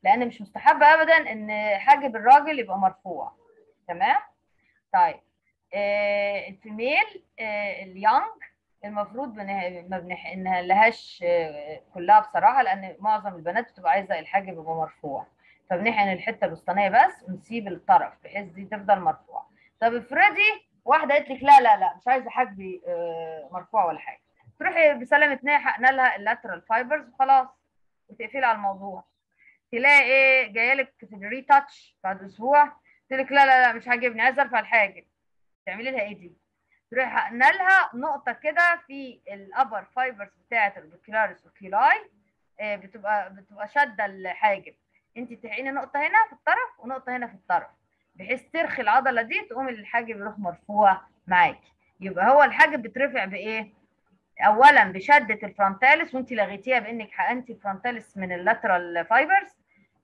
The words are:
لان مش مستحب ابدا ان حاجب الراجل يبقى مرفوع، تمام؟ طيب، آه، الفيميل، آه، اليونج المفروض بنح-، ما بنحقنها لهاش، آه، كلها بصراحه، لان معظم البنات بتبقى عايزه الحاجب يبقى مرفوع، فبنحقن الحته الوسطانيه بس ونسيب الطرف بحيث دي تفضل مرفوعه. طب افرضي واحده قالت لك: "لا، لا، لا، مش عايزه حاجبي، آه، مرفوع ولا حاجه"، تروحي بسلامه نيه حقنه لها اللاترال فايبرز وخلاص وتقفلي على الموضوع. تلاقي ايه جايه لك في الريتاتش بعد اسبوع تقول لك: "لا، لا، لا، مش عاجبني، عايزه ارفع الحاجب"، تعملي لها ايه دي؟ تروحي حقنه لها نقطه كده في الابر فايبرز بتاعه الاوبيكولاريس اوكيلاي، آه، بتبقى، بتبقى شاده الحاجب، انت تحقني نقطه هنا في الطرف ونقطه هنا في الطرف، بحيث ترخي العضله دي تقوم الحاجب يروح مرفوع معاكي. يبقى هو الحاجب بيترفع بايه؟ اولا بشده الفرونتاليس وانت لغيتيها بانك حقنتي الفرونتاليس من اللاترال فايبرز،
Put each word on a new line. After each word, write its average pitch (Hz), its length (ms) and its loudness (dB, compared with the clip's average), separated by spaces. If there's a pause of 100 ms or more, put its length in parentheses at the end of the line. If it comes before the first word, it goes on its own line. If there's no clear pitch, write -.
لان 233 260 2
مش 226 140 -14
مستحب 285 400 2
ابدا 311 500 6
ان 214 460 -4
حاجب 269 380 2
الراجل 277 420 6
يبقى 196 200 -6
مرفوع، 190 540 -4 (560)
تمام؟ 208 320 0 (720)
طيب، 175 280 0 (540)
آه، 202 760 -2
الفيميل، 247 760 -6 (160)
آه، 208 420 -8
اليونج 214 600 -2 (420)
المفروض 208 500 -8
بنح-، 185 560 -10
ما 190 80 -6
بنحقنها 180 640 -6
لهاش، 202 640 2
آه، 156 540 -2 (140)
كلها 190 260 6
بصراحه، 196 420 2
لان 190 360 -4
معظم 208 360 -4
البنات 175 380 -6
بتبقى 185 200 -2
عايزه 190 260 -2
الحاجب 190 300 -4
يبقى 160 260 -10
مرفوع، 156 520 -10 (440)
فبنحقن 202 420 -2
الحته 220 320 -6
الوسطانيه 185 440 -2
بس 269 400 2
ونسيب 220 400 -12
الطرف - 440 0 (120)
بحيث 202 220 -10
دي 180 180 -18
تفضل 202 360 0
مرفوعه. - 500 -6 (300)
طب 226 140 2
افرضي 403 720 0 (160)
واحده 285 300 2
قالت 294 160 0
لك: 254 120 -10
"لا، 277 180 10
لا، 226 160 4
لا، 185 200 -2
مش - 120 -8
عايزه 247 220 0
حاجبي، 190 560 -6
آه، 165 680 -8
مرفوع 180 320 -2
ولا 165 140 -4
حاجه"، - 220 -16 (380)
تروحي 330 360 2
بسلامه 277 480 2
نيه 285 160 0
حقنه 262 320 0
لها 254 260 0
اللاترال 202 460 -6
فايبرز 247 460 -4
وخلاص 262 400 2 (600)
وتقفلي 233 380 -6
على 220 100 0
الموضوع. 196 480 -10 (680)
تلاقي 277 300 6
ايه 262 500 2
جايه 233 220 0
لك 269 240 -6
في 208 180 -20
الريتاتش 262 880 -2
بعد 190 180 -6
اسبوع 269 500 2 (360)
تقول 262 120 -4
لك: 262 120 -6
"لا، 277 140 6
لا، 254 200 4
لا، 233 60 2
مش 233 160 -12
عاجبني، 233 340 -2
عايزه 262 200 0
ارفع 247 180 -2
الحاجب"، 202 440 -2 (600)
تعملي 220 240 -10
لها 262 100 -6
ايه 202 180 -10
دي؟ 170 140 -20 (580)
تروحي 247 200 -4
حقنه 233 400 0
لها 381 440 2
نقطه 269 380 -8
كده 339 540 0
في 269 340 -16 (120)
الابر 202 520 -6 (120)
فايبرز 240 340 -6 (160)
بتاعه 226 300 -2
الاوبيكولاريس 180 720 -6
اوكيلاي، 254 640 -2 (500)
آه، 208 160 -8
بتبقى، 190 580 -8
بتبقى 208 340 -18
شاده 240 380 -2
الحاجب، 190 680 -6 (420)
انت 240 160 -14
تحقني 226 380 -10
نقطه 269 300 -6
هنا 403 260 0
في 427 60 -20
الطرف 427 460 -4
ونقطه 254 380 -10
هنا 240 100 -8
في - 80 -18
الطرف، - 340 -6 (460)
بحيث 202 280 -8 (100)
ترخي 320 300 -4
العضله 240 400 0
دي 349 180 -6 (100)
تقوم 262 180 -8
الحاجب 226 520 -8
يروح 208 180 -12
مرفوع 196 640 0 (260)
معاكي. 175 460 0 (280)
يبقى 190 300 -2
هو 285 120 8
الحاجب 285 400 2
بيترفع 247 420 -4
بايه؟ 214 480 -10 (680)
اولا 233 440 8
بشده 208 580 0
الفرونتاليس 233 720 0
وانت 262 180 -8
لغيتيها 208 460 -2
بانك 220 320 -10
حقنتي 233 420 -6
الفرونتاليس 208 640 -10
من 185 160 -8
اللاترال 180 760 -2
فايبرز، 330 460 0 (480)